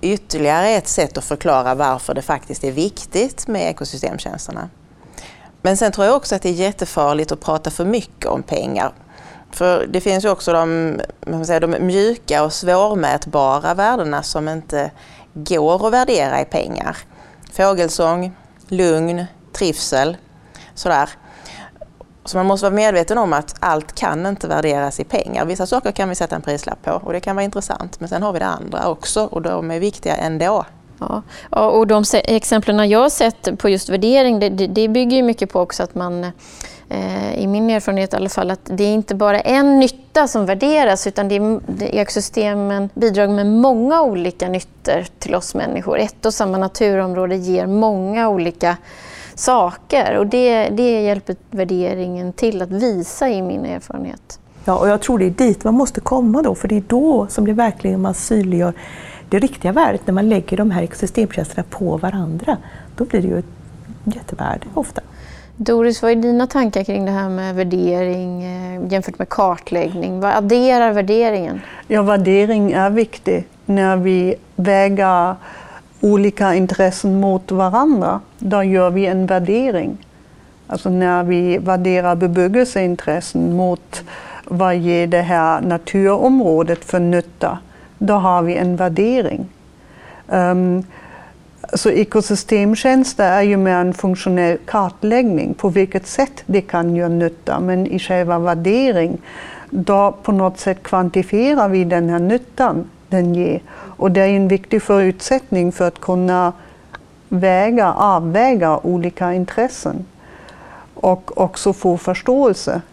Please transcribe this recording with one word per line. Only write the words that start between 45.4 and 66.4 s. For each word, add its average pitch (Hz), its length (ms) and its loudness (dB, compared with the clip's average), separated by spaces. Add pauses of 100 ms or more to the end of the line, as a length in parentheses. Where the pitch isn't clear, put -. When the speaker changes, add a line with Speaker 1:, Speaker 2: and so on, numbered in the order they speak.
Speaker 2:
människor. 190 440 -2
Ett - 280 -2
och 214 80 0
samma 190 240 -2
naturområde 190 800 0
ger 180 300 -2
många 214 640 0
olika 175 480 0 (580)
saker, 226 840 0
och 208 80 2
det, 233 420 2
det 226 340 0
hjälper 202 340 -2 (140)
värderingen 180 840 -4
till 208 300 -2
att 180 80 -8
visa 202 580 -2
i 196 140 -2
min 185 220 -6
erfarenhet. - 760 -12 (240)
Speaker 3:
Ja, 185 140 0
och 175 100 2
jag 208 140 2
tror 240 160 0
det 190 80 2
är 180 40 2
dit 214 340 2
man 220 100 2
måste 247 260 2
komma 254 420 2
då, 220 120 2
för - 140 -6
det 208 80 0
är 202 100 0
då 247 440 2
som 208 160 0
det 214 60 2
verkligen 202 480 0
man 190 140 0
synliggör 180 580 0 (560)
det 190 100 2
riktiga 202 340 0
värdet 277 340 2
när 185 80 0
man 202 140 2
lägger 190 280 0
de 208 140 2
här 175 120 0
ekosystemtjänsterna 180 880 -4
på 165 260 -4
varandra. 180 600 -4 (400)
Då 233 80 -2
blir 226 180 0
det 180 60 0
ju 175 100 -2
ett 175 60 -4 (600)
jättevärde - 680 -6
ofta. - 260 -6 (560)
Speaker 2:
Doris, 233 460 0
vad 226 80 2
är 233 60 4
dina 240 300 2